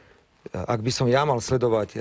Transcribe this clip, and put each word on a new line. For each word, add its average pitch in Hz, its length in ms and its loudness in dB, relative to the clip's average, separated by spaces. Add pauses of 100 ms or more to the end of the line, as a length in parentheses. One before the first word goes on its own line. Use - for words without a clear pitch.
(540)
ak 110 240 -2
by 113 160 -2
som 127 160 0
ja 135 160 4
mal 127 160 0
sledovať, 113 480 0
e, - 120 -14